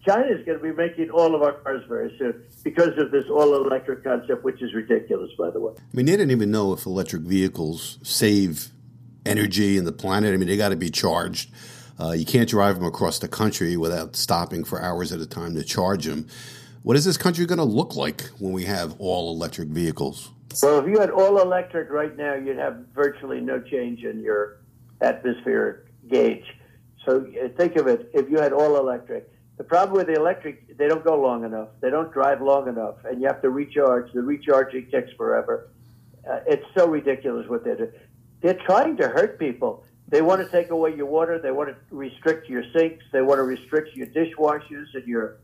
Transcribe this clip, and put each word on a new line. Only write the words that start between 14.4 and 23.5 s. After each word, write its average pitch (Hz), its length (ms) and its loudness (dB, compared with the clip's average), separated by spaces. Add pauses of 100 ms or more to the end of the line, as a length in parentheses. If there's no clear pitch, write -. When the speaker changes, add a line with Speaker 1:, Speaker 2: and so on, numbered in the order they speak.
Speaker 2:
for 87 160 -6
hours 87 320 -4
at 82 80 -8
a 78 80 -10 (100)
time 85 160 -8
to 76 80 -4
charge 92 440 -2
'em. 78 200 -6 (600)
What 123 100 6
is 147 80 2
this 190 200 2
country 175 200 2
gonna 170 180 0 (160)
look - 160 -4
like 73 280 -6 (160)
when 95 120 -4
we 92 140 -4
have 87 340 -4
all-electric 85 680 -4
vehicles? 76 600 -4 (320)
Speaker 1:
Well, 147 180 6
if 139 120 -2
you 214 80 6
had 196 120 4
all-electric 185 760 2
right 147 280 -4
now, 147 180 -4
you'd 135 220 -4 (100)
have 123 80 -6 (180)
virtually 139 460 -2
no 127 220 -4